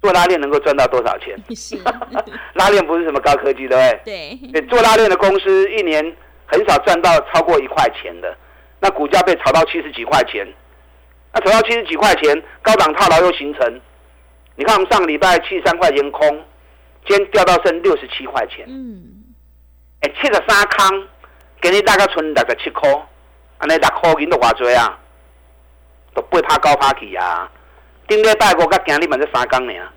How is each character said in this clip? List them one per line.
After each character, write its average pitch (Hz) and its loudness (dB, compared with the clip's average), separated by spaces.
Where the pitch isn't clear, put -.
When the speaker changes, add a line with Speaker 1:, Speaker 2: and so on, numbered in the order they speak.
Speaker 1:
做 196 0
拉 175 4
链 180 2
能 143 -4
够 143 2
赚 143 0
到 135 2
多 123 0
少 101 -2
钱？ 101 -14
Speaker 2:
<laughs> 226 -14
是。 - -16
Speaker 1:
<laughs> - -10
拉 190 0
链 196 2
不 165 -2
是 170 -2
什 156 -2
么 139 -4
高 143 2
科 139 -2
技， 135 -10
对 - -12
不 127 2
对？ 185 -14
Speaker 2:
对。 156 -6
Speaker 1:
对， - -12
做 233 2
拉 226 4
链 220 4
的 185 2
公 196 2
司 190 2
一 214 -2
年 160 -2
很 180 0
少 160 4
赚 175 0
到 170 4
超 - 2
过 160 2
一 135 -4
块 131 -2
钱 - -14
的， 87 -12
那 196 2
股 151 -6
价 180 2
被 180 2
炒 - -2
到 160 4
七 165 -6
十 151 -14
几 117 -12
块 139 2
钱， 98 -8
那 - 0
炒 185 2
到 220 4
七 233 -2
十 233 -2
几 160 -6
块 196 2
钱， 151 0
高 - 4
档 156 2
套 180 2
牢 165 6
又 180 4
形 147 -8
成。 123 -2
你 139 -6
看 190 2
我 196 2
们 185 -2
上 214 2
个 175 -2
礼 151 -4
拜 175 2
七 180 -6
十 - -8
三 170 0
块 175 2
钱 143 -2
空， 151 0
今 202 2
天 202 -2
掉 196 2
到 180 2
剩 170 -2
六 170 2
十 131 -12
七 - -12
块 117 -6
钱。 - -18
Speaker 2:
嗯。 247 -16
Speaker 1:
哎， 147 -4
七 - -4
十 202 0
三 202 2
空， 196 -2
给 175 0
你 202 2
大 208 2
概 196 2
存 156 -4
六 131 0
十 120 -2
七 147 -8
块， 143 0
安 147 -6
尼 160 2
六 160 2
块 - 0
银 156 -4
都 160 2
偌 120 4
济 123 2
啊， 113 2
都 123 -4
八 175 -2
趴 151 -2
九 147 2
趴 135 2
去 101 -14
啊。 90 -6
顶 214 0
礼 214 4
拜 208 4
五 165 0
甲 - 2
今 156 -4
日 165 -2
嘛 147 -2
才 143 -2
三 123 -2
天 123 -4
尔 92 -16